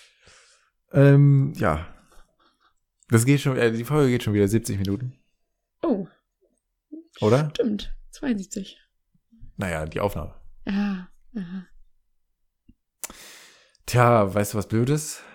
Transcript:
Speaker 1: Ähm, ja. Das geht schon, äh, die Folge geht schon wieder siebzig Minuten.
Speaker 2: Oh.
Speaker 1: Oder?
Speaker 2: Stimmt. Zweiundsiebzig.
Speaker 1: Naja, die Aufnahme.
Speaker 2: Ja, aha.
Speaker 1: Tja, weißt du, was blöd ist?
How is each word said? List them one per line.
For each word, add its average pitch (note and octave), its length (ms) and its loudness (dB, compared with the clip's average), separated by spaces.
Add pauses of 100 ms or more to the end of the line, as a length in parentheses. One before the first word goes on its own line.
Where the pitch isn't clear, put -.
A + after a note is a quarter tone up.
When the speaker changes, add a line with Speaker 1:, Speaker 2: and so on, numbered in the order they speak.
(920)
Speaker 1:
Ähm, C#3 640 6
ja. E2 360 -2 (1200)
Das A2+ 100 4
geht C#3 160 2
schon, C3 160 -4
äh, A#2+ 140 2
die A2+ 140 -4
Folge C#3 260 0
geht B2 140 -2
schon G#2+ 100 -2
wieder G2+ 140 2
siebzig A2+ 280 -2
Minuten. G2+ 400 -6 (680)
Speaker 2:
Oh. G3+ 260 -2 (1120)
Speaker 1:
Oder? D#3+ 300 2
Speaker 2:
Stimmt. G#3 440 -6 (160)
Zweiundsiebzig. G3+ 680 -10 (800)
Speaker 1:
Naja, D#2+ 300 -6
die D2+ 140 -8
Aufnahme. F2+ 340 -6 (320)
Speaker 2:
Ja, G3 420 -6 (280)
aha. F3+ 300 -12 (2250)
Speaker 1:
Tja, A#2 480 4
weißt G#2 200 -2
du, A2 40 -4
was F#2+ 80 -4
blöd A#2 240 -2
ist? D3+ 320 -6 (120)